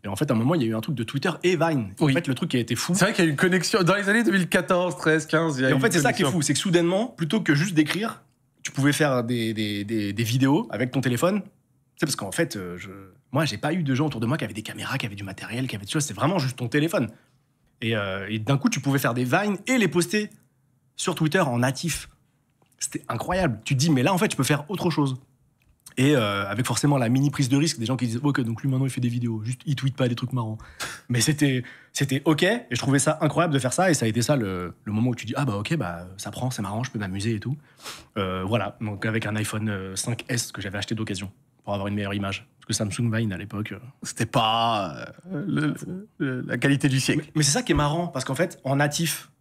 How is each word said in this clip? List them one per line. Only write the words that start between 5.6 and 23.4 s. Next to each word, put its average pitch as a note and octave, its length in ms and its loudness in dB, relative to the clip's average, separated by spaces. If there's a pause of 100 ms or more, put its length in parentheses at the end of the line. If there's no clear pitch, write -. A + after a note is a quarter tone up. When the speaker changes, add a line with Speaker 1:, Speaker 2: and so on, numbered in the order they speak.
Speaker 2:
y - 20 2
a C3 40 4
Speaker 1:
Et - 20 4
Speaker 2:
eu B2+ 40 4
Speaker 1:
en C3 40 4
fait, F3+ 80 4
Speaker 2:
une - 60 4
Speaker 1:
c'est E3+ 80 4
ça A3+ 120 4
qui - 80 0
est D#3+ 40 4
Speaker 2:
connexion. F3 140 2
Speaker 1:
fou, - 40 2
c'est D3 100 2
que - 60 2
soudainement, F3+ 480 2
plutôt F3 340 -2
que D#3 140 4
juste F3 180 0
d'écrire, E3 500 0 (380)
tu - 100 -10
pouvais C#3 220 2
faire C3+ 300 2
des, A2+ 300 -2
des, G#2 300 -4
des, G#2 300 -2
des A2+ 100 -2
vidéos C3+ 480 2
avec B2+ 200 -2
ton C3+ 100 -2
téléphone. E3+ 400 2
Tu - 60 -14 (520)
sais, E3+ 60 2
parce D3+ 100 -2
qu'en G2 160 -8
fait, - 240 -2
euh, F2+ 220 -8
je... F#2 120 -14 (420)
moi, D3+ 140 2
j'ai G#2 120 -4
pas D3+ 160 -2
eu F3+ 100 0
de C3+ 120 2
gens D3 100 2
autour B2 160 -4
de A2 60 0
moi D3+ 100 0
qui B2+ 80 -4
avaient G2+ 80 -10
des G#2+ 80 -8
caméras, G2+ 360 -8
qui - 100 -4
avaient G2+ 80 -10
du G2+ 80 -12
matériel, G#2+ 440 -6
qui A#2+ 80 -6
avaient, G2+ 100 -10
tu - 80 -10
vois, D#3 80 0
c'est B2 120 -6
vraiment D3 260 0
juste C3 180 -2
ton A#2+ 100 -6
téléphone. D3 420 0 (720)
Et, A2+ 160 -2
euh, G2 320 -4
et A2 100 -2
d'un C#3 180 2
coup, A3+ 120 2
tu D#3 100 -2
pouvais C#3 200 0
faire C#3+ 160 0
des B2+ 80 0
Vines F#3 420 2
et C4 140 2
les G3 80 4
poster F3+ 420 0 (680)
sur F3 180 -4
Twitter D#3 240 2
en B2+ 200 2
natif. C3+ 500 -2 (680)
C'était - 320 -8
incroyable. D3+ 560 0